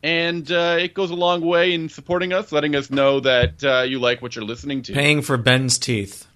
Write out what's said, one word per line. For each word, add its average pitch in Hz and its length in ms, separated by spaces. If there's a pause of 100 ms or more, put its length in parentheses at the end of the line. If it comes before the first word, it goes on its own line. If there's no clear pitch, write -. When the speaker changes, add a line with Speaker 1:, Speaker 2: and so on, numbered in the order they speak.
Speaker 1:
and, 170 500
uh, 170 280
it 175 140
goes 190 180
a 175 40
long 175 260
way 175 320
in 165 160
supporting 180 440
us, - 180
letting 147 240
us 135 140
know 135 300
that, 123 440
uh, 131 180
you 131 180
like 120 220
what 120 140
you're 110 100
listening 127 380
to. - 100
Speaker 2:
Paying 147 280
for 131 160
Ben's 127 400
teeth. 104 480 (100)